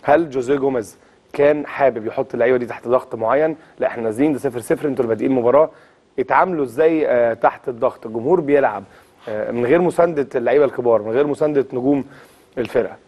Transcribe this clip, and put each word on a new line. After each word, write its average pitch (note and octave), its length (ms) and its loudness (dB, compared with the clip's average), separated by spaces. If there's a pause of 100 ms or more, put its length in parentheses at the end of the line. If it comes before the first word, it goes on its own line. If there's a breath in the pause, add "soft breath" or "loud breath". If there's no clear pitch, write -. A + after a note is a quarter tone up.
هل D#3 260 2
جوزيه C3 260 -2
جوميز C3 420 -4 (360 soft breath)
كان D3 340 2
حابب A#2 380 -2
يحط B2+ 280 -6
اللعيبة B2+ 240 2
دي B2 80 -2
تحت A2+ 220 -12
ضغط B2 280 0
معين؟ C#3 400 0 (240 loud breath)
لا B2 80 -2
إحنا A#2 160 -6
نازلين B2 300 0
ده B2 60 -4
صفر B2 200 -4
صفر، D3 280 -4
أنتوا C3 180 -2
اللي A2+ 100 0
بادئين G#2+ 160 -2
المباراة، C3 380 4 (500 soft breath)
اتعاملوا D3+ 460 0
إزاي، D3+ 420 0
آه، A#2+ 260 2
تحت - 360 -2
الضغط؟ A#2+ 360 -4
الجمهور A#2 340 0
بيلعب، C3+ 440 0 (460 soft breath)
آه، A2 220 -6
من A#2+ 140 -2
غير D#3+ 160 4
مساندة E3 540 0
اللعيبة B2+ 300 2
الكبار، A#2+ 360 2
من A2 100 -8
غير C#3 160 0
مساندة C#3+ 460 0
نجوم C3 320 0 (520 loud breath)
الفرقة A2+ 380 -2 (120)